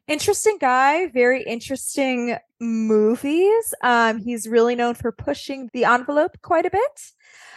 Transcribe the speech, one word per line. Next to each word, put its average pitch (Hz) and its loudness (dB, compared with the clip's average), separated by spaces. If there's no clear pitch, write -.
Interesting 392 0
guy, 277 2
very 247 2
interesting 240 -4
movies. 233 2
Um, 233 2
he's 226 -8
really 233 4
known 240 0
for 233 -6
pushing 269 -8
the 247 -2
envelope 285 0
quite 349 0
a - -2
bit. 480 -2